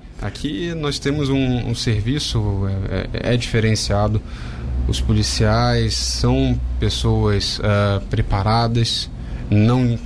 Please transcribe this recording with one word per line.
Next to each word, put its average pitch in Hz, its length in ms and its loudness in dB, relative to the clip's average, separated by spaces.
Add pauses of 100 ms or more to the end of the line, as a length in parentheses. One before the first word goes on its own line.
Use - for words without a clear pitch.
(220)
Aqui 165 540 -4
nós 147 240 -2
temos 143 300 0
um, 127 400 0
um 117 60 -2
serviço, 107 920 0 (240)
é, 95 160 -2 (220)
é, 120 40 4
é 123 40 2
diferenciado. 107 840 0 (680)
Os - 140 0
policiais 113 920 2
são 127 640 0 (200)
pessoas, 107 840 2
ah, 101 460 2
preparadas. 113 1000 0 (400)
Não, 117 560 4